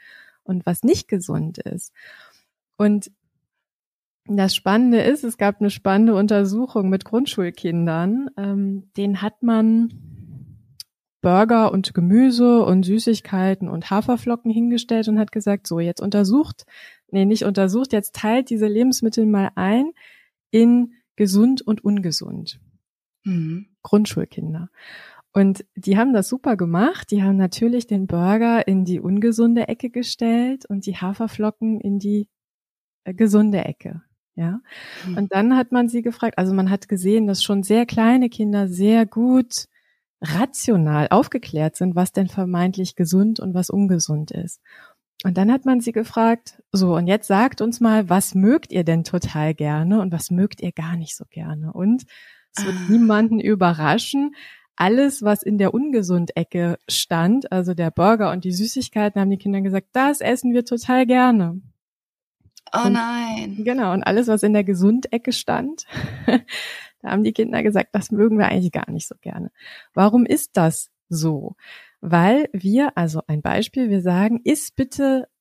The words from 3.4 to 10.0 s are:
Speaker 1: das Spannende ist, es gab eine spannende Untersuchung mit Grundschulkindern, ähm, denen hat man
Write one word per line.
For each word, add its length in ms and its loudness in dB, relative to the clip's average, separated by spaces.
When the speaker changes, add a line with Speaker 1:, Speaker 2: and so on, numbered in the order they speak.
Speaker 1:
das 300 0
Spannende 460 2
ist, 220 2
es 140 -6
gab 220 0
eine 100 0
spannende 460 2
Untersuchung 720 0
mit 160 -2
Grundschulkindern, 1300 -2
ähm, 580 -6
denen 260 -2
hat 220 -8
man 460 2